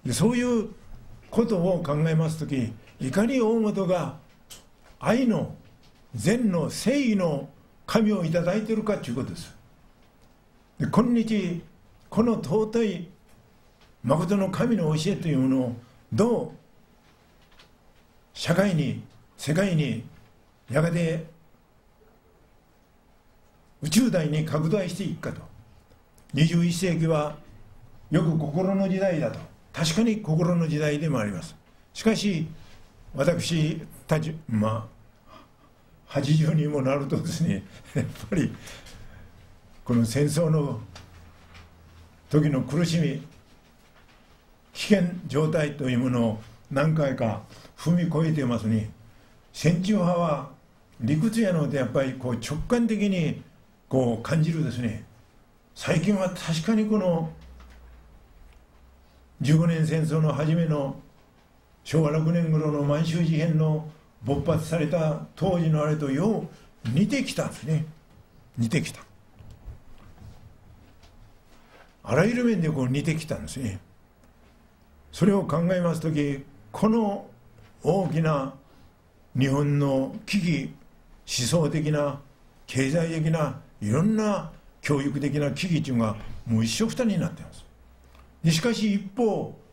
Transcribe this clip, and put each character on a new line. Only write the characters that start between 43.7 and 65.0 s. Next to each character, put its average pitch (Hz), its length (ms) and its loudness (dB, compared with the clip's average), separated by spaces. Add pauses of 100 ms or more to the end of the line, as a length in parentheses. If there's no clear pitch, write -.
危 - 220 2
険 175 140 2 (180)
状 156 240 0
態 147 260 -2
と 139 100 -2
い 127 60 0
う 120 60 2
も 127 100 0
の 120 160 2
を 107 160 -2 (300)
何 151 240 2
回 139 200 0
か 110 280 -2 (340)
踏 156 140 -2
み 175 160 4
越 156 240 0
え - 20 0
て 143 120 0
ま 120 140 0
す - 40 -8
ね。 110 260 0 (640)
戦 180 300 0
中 208 100 2
派 175 240 2
は 147 320 -2 (500)
理 139 200 2
屈 226 220 2
や 190 120 2
の 147 160 0
で、 139 80 -2
や 127 80 0
っ 107 40 -4
ぱ 139 120 0
り 131 120 -2
こ 123 180 -4
う - 20 0
直 131 240 -6 (100)
感 240 200 2
的 202 240 0
に 170 320 -2 (440)
こ 120 320 0
う - 40 -12
感 156 180 0
じ 156 100 2
る 156 120 -2
で 120 80 -2
す 110 80 -6
ね。 110 240 -4 (720)
最 160 260 -2
近 202 140 2
は 185 160 0
確 165 320 -4
か 226 100 0
に 214 140 2
こ 214 100 2
の 165 340 0 (2000)
十 151 180 4
五 170 100 4
年 160 180 2
戦 160 180 0
争 151 160 -2
の 156 140 2
初 156 200 0
め 170 120 2
の 147 300 -2 (880)
昭 160 200 2
和 151 80 2
六 160 200 2
年 170 200 2
頃 156 200 2
の 143 120 0
満 147 220 2
州 175 180 0
事 160 120 2
変 156 220 2
の 156 300 0 (360)
勃 139 200 0
発 160 240 0
さ 165 100 -2
れ 151 100 0
た 156 340 0 (140)